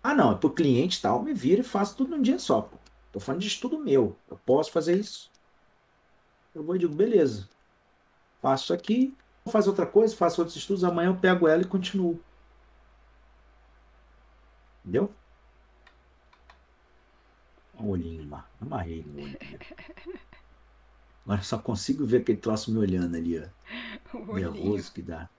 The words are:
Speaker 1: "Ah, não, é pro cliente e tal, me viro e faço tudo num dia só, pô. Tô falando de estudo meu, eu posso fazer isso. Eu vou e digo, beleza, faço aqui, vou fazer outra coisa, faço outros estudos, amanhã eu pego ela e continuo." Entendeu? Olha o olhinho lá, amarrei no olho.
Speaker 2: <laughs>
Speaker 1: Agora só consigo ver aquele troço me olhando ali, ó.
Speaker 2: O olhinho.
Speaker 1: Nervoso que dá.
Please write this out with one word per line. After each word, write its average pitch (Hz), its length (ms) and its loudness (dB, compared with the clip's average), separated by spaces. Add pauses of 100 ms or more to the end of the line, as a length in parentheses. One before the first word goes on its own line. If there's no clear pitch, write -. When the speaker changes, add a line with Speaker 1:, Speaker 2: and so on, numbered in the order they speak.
Speaker 1:
"Ah, 277 120 0
não, 127 160 6
é 92 40 2
pro - 160 2
cliente 147 480 2
e - 20 -8
tal, - 200 0
me 302 120 -4
viro 196 280 2
e - 20 -4
faço 202 320 -2
tudo 269 160 -2
num 302 100 -2
dia 277 180 2
só, 110 220 2
pô. - 160 -16 (340)
Tô 101 80 -10
falando 143 220 -4
de 208 60 -4
estudo 277 320 -4
meu, 135 380 2 (120)
eu - 160 -14
posso 147 260 2
fazer 170 260 2
isso. - 320 -8 (1300)
Eu 156 80 -10
vou 170 120 -2
e 180 40 0
digo, 170 160 2
beleza, 156 520 2 (920)
faço 135 320 0
aqui, 240 420 0 (300)
vou 226 60 -6
fazer 208 180 4
outra 190 160 0
coisa, 220 300 4
faço 170 260 2
outros 165 160 -4
estudos, 185 260 -2
amanhã 175 260 2
eu 185 80 0
pego 180 300 4
ela 165 140 6
e 185 40 0
continuo." 185 540 -2 (2750)
Entendeu? 135 300 0 (2750)
Olha 110 80 -10
o 104 60 -2
olhinho 82 380 -6
lá, - 180 -16 (120)
amarrei 87 440 -8
no 71 200 -16
olho. 69 160 -14
Speaker 2:
<laughs> - 800 -18 (1080)
Speaker 1:
Agora 101 180 -2
só 117 160 -4
consigo 131 460 -2
ver 117 160 4
aquele 110 180 2
troço 110 320 -2
me 110 80 2
olhando 90 360 2
ali, 82 240 -2
ó. 76 80 -12 (680)
Speaker 2:
O 208 140 -12
olhinho. 92 200 -4
Speaker 1:
Nervoso 95 400 -4
que - 120 -12
dá. 82 360 -12